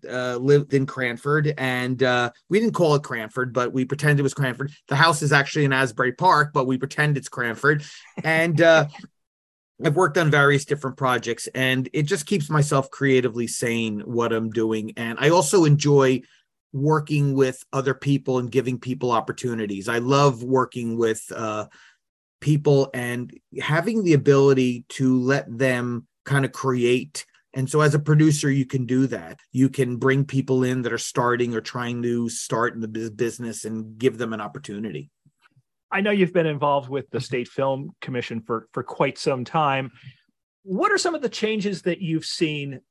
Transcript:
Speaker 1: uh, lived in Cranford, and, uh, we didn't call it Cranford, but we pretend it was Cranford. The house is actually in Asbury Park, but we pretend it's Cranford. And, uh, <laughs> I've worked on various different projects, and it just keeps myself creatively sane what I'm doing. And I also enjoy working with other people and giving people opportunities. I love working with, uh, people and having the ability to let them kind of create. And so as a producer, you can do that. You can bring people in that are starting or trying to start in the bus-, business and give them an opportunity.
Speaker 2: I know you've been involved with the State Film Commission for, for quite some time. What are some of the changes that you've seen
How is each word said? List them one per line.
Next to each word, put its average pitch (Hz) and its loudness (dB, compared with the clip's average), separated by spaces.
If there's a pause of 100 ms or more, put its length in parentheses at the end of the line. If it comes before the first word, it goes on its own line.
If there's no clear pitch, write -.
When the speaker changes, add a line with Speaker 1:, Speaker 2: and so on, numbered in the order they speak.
Speaker 1:
uh, 123 -4
lived 139 4
in 135 2
Cranford, 143 -2
and, 127 -2
uh, 123 2 (180)
we 196 2
didn't 226 0
call 160 4
it 143 2
Cranford, 123 -6
but 123 0
we 131 0
pretend 147 2
it - 2
was 135 0
Cranford. 135 -4 (160)
The - -4
house 156 4
is 147 0
actually 143 2
in 135 2
Asbury 127 0
Park, 151 2
but 131 0
we 131 0
pretend 147 0
it's - -8
Cranford. 135 0 (400)
And, 160 2
uh, 160 8
<laughs> - -20 (880)
I've 151 2
worked 170 2
on 160 4
various 143 4
different 139 -6
projects, 120 -2
and 131 0
it 151 0
just 165 -2
keeps 156 -2
myself 147 2
creatively 123 0
sane 113 -4
what 117 -2
I'm 113 -2
doing. 110 -2
And 117 -8
I 139 2
also 175 4
enjoy 143 4 (500)
working 147 0
with 131 0 (100)
other 135 -2
people 135 0
and 123 -4
giving 123 -2
people 127 -4
opportunities. 110 -4
I 120 0
love 131 2
working 123 -2
with, 110 0
uh, 107 -6 (760)
people 147 2
and 123 -6 (280)
having 180 -2
the 170 4
ability 135 4
to 127 2
let 135 0 (100)
them 123 -2 (160)
kind 139 0
of 127 -4
create. 127 0 (300)
And 131 -4
so 151 2
as 151 4
a 151 0
producer, 151 4
you 135 0
can 127 -4
do 127 2
that. 87 -10 (140)
You 131 4
can 123 -2
bring 135 2
people 135 0
in 127 -2
that 113 -4
are 117 -4
starting 120 -2
or 110 -4
trying 120 -8
to 120 -2
start 113 -4
in 113 -10
the 110 -6
bus-, 110 -8
business 113 -6
and 110 -10
give 113 -2
them 113 -6
an 107 -8
opportunity. 104 -10 (800)
Speaker 2:
I 196 -2
know 208 0
you've 185 2
been 170 2
involved 143 0
with 135 -6
the 117 -6
State 123 -4
Film 135 -4
Commission 120 -6
for, 113 -6
for 131 -6
quite 135 -4
some 131 -4
time. 135 0 (720)
What 233 -2
are 381 2
some 339 -2
of 302 -6
the 240 -4
changes 208 -4
that 175 -4
you've 160 -4
seen 143 -4